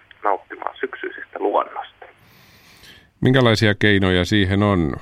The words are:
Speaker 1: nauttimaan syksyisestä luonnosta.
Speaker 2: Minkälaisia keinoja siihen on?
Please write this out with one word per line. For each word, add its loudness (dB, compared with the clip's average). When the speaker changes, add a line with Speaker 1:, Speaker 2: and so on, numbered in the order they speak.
Speaker 1:
nauttimaan -6
syksyisestä -8
luonnosta. -2
Speaker 2:
Minkälaisia 2
keinoja 2
siihen 0
on? 2